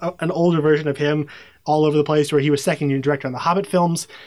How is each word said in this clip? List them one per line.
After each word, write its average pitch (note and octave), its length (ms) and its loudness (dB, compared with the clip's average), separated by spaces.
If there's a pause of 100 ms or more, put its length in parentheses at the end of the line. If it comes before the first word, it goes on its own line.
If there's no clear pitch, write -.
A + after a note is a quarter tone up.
a, F3 200 -6
an E3 100 -2
older E3+ 300 2
version D3+ 280 2
of C#3 80 -2
him D3 320 -2 (380)
all D#3 180 2
over D3+ 120 2
the D3+ 80 4
place D3+ 280 0
where D3 80 2
he D3 100 0
was C#3+ 120 0
second D3+ 280 -2
unit C3+ 140 -2
director C#3 220 -2
on B2+ 60 -6
the A#2+ 80 -10
Hobbit F#3+ 260 0
films, F3 400 0 (200)